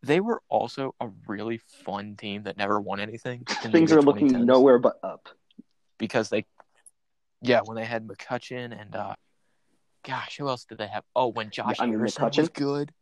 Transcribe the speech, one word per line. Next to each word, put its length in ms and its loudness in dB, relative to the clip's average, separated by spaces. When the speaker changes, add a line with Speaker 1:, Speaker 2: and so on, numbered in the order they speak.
Speaker 1:
They 180 2
were 300 -4
also 500 -4
a 100 -8
really 300 -8
fun 320 -10
team 280 -10
that 140 -10
never 220 -2
won 200 -8
anything 460 -6
in 80 -6
the 60 6
Speaker 2:
Things 140 6
are 100 10
looking 260 6
Speaker 1:
mid-twenty 60 6
tens. 140 2
Speaker 2:
nowhere 320 8
but 240 2
up. 260 -12
Speaker 1:
Because 320 -2
they, 160 -4
yeah, 240 2
when 100 -12
they 100 -6
had 220 -6
McCutcheon 720 -12
and, 160 -18
uh, 200 -10
gosh, 320 -10
who 100 -6
else 160 -6
did 140 -20
they 100 -8
have? 160 -10
Oh, 120 2
when 220 -6
Josh 300 -4
Speaker 2:
I 60 0
mean, 120 -2
Speaker 1:
Harrison 260 -2
was 260 0
Speaker 2:
McCutcheon? 40 -18
Speaker 1:
good. 480 -4